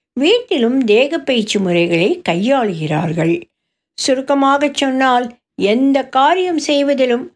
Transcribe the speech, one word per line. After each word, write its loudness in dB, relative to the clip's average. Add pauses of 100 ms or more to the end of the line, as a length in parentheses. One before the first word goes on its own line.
(160)
வீட்டிலும் 0
தேகப்பயிற்சி 0
முறைகளை 0 (200)
கையாளுகிறார்கள். -2 (640)
சுருக்கமாகச் 0
சொன்னால் 0 (360)
எந்த 2 (100)
காரியம் 0
செய்வதிலும் 0